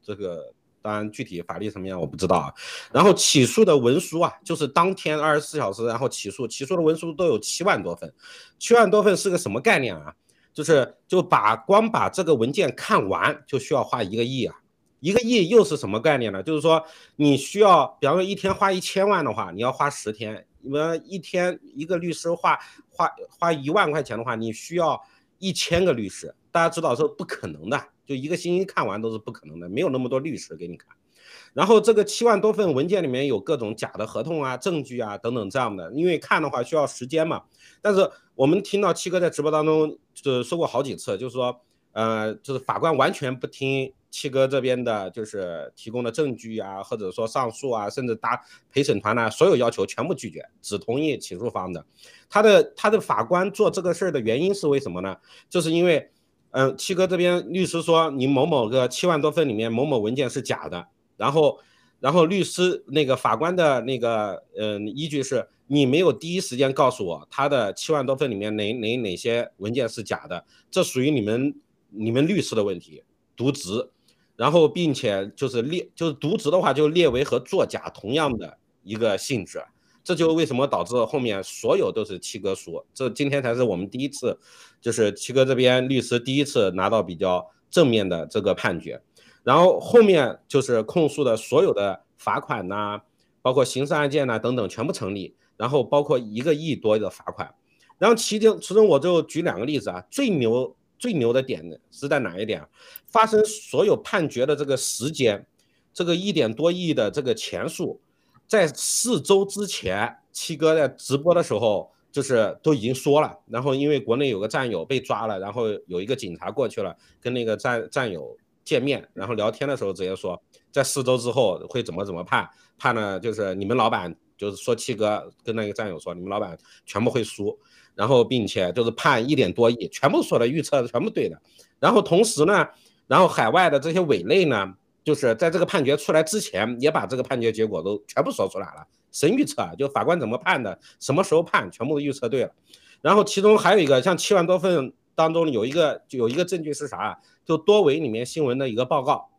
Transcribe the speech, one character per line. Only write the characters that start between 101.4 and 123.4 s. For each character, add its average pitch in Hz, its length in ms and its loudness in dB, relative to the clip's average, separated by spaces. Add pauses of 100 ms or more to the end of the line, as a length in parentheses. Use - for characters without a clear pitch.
点 85 360 -10 (120)
是 - 180 -12
在 147 120 0
哪 92 180 -8
一 110 80 -4
点 92 160 -6
啊？ 73 60 -20 (380)
发 220 200 4
生 214 180 4
所 196 400 -2
有 175 120 4
判 170 320 -2
决 120 180 -2
的 147 80 2
这 143 100 -6
个 135 120 -2
时 - 340 -4
间， 120 340 0 (480)
这 185 120 -4
个 170 100 0
一 190 180 -4
点 117 220 2
多 151 160 2
亿 175 240 -2
的 110 160 0
这 143 100 -6
个 127 140 0
钱 101 340 -6
数， - 320 -8 (460)
在 196 220 4
四 - 520 -2
周 196 240 4
之 202 220 -6
前， 104 520 -4 (120)
七 - 260 -8
哥 156 200 4
在 151 100 4
直 - 300 -4
播 160 180 4
的 170 80 2
时 - 100 -2
候 104 380 0 (220)
就 143 100 -2
是 113 400 0
都 156 100 4
已 143 60 2
经 117 160 -2
说 143 260 2
了。 135 160 -2 (120)
然 117 120 -6
后 135 140 -2
因 143 140 0
为 147 100 2
国 113 180 0
内 143 120 0
有 107 100 -2
个 104 80 -4
战 131 240 -2
友 85 140 -4
被 127 160 -2
抓 113 260 -4
了， 101 140 -4
然 98 120 -8
后 117 140 -2 (220)
有 90 120 -6
一 98 60 -8
个 127 80 -2
警 90 220 -10
察 92 160 -10
过 127 160 -2
去 107 120 -8
了， 90 160 -6 (240)
跟 123 140 -6
那 120 100 -2
个 110 120 -2
战-， 120 340 -2
战 131 180 -2
友 71 280 -10 (260)
见 139 180 0
面， 131 320 -2
然 95 140 -10
后 120 80 -4
聊 107 160 0
天 139 180 -6
的 139 80 -2
时 - 60 -8
候 98 100 -4
直 92 120 -6
接 92 100 -4
说， 90 260 -8 (300)
在 135 140 0
四 135 180 -4
周 127 160 2
之 120 140 -4
后 101 260 2 (100)
会 123 140 -4
怎 90 100 -8
么 90 120 -4
怎 101 100 -10
么 85 80 -8
判， 107 260 -2 (300)
判 127 160 0
了 101 240 -2
就 110 140 -4
是 98 240 -4